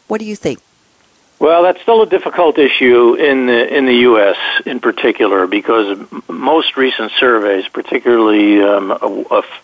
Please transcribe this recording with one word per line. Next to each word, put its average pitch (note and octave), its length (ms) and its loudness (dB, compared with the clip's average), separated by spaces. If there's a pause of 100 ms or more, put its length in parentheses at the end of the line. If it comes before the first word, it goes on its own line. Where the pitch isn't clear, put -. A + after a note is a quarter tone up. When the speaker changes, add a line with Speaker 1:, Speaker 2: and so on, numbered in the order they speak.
Speaker 1:
What G#3+ 100 -4
do A3 80 -12
you G#3+ 80 -8
think? C#3+ 240 -6 (800)
Speaker 2:
Well, E3 240 4
that's F3+ 180 0
still A3+ 220 2
a G#3+ 40 0
difficult E3 520 -2
issue B2 560 4
in C3+ 320 0
the, B2 300 0
in C3+ 100 0
the B2+ 120 2
U A#2+ 200 4
S G2+ 180 2 (300)
in B2+ 140 -8
particular, A2+ 640 -2
because G2+ 500 -2
m-, - 300 -14
most D3 500 -2
recent B2+ 360 -4
surveys, G#2 560 0
particularly, G#2+ 920 2
um, G2+ 300 0
a, G#2 540 -4 (200)